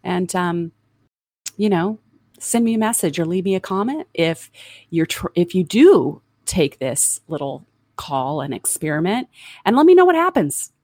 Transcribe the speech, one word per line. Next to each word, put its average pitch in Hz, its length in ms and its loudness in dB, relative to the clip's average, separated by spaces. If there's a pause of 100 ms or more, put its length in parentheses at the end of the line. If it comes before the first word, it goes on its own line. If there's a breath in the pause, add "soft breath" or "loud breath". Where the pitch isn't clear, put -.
And, 180 320 -4
um, 170 360 -4 (840)
you 208 120 0
know, 196 280 0 (400)
send - 280 -2
me 226 100 0
a - 20 0
message 214 420 -2
or 165 60 0
leave 180 200 -2
me 190 100 0
a 185 40 -2
comment 214 540 -4
if 165 380 -2 (380 loud breath)
you're 165 180 0
tr-, - 260 -8
if 175 220 0
you 185 80 2
do 220 580 2 (240)
take 156 340 -2
this - 480 -4
little 143 380 -8 (300)
call 139 460 -4
and 131 120 -8
experiment, 170 760 -4 (360 loud breath)
and 226 100 2
let 294 100 6
me 359 100 10
know 370 100 8
what 359 100 4
happens 320 560 -2 (120)